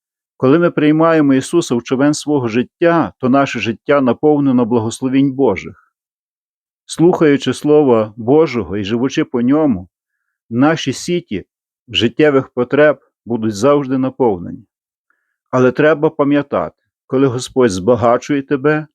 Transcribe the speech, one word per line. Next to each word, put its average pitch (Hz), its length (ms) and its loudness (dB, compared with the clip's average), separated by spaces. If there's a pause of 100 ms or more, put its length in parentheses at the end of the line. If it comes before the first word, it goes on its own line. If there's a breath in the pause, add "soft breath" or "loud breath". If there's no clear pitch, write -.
(360)
Коли 135 220 2
ми 175 120 0
приймаємо 156 640 2
Ісуса - 400 -2
в 120 80 -2
човен 139 320 0
свого 143 340 -2
життя, 127 680 -2
то 127 100 -2
наше 131 320 0
життя 117 400 -2
наповнено 135 640 2
благословінь 127 680 -2
Божих. 101 600 -4 (920)
Слухаючи 151 680 2
Слова 127 640 2
Божого 120 600 0
і 104 80 -6
живучи 120 400 -4
по 120 180 -4
ньому, 127 460 0 (600)
наші 139 420 -2
сіті 170 520 -6 (440)
життєвих 131 600 0
потреб 139 520 0 (260)
будуть 110 280 -4
завжди 131 440 0
наповнені. 110 680 -4 (840)
Але 127 220 2
треба 151 380 2
пам'ятати, 139 720 -2 (240)
коли 139 200 0
Господь 123 440 0
збагачує 120 720 0
тебе, 147 520 -2